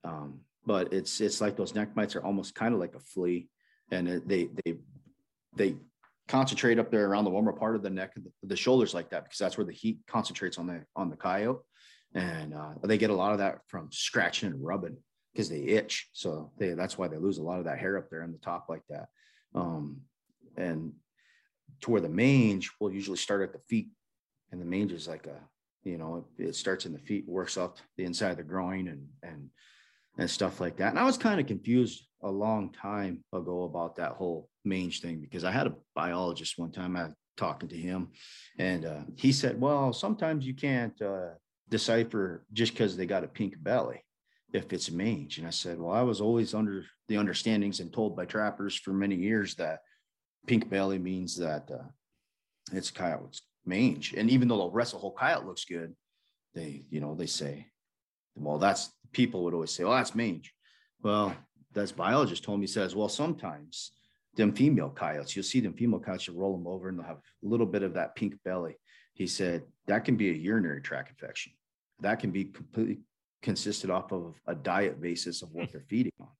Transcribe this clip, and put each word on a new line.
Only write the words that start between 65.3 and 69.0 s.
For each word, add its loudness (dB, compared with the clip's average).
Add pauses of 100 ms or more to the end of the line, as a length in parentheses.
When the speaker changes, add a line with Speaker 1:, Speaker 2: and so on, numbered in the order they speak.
Speaker 1:
you'll -4
see 2
them -2
female 2
coyotes, -6
you -10
roll 0
'em -6
over -6
and -6
they'll -10
have -12
a -12
little 4
bit 0
of -2
that -2
pink -2
belly." -4 (360)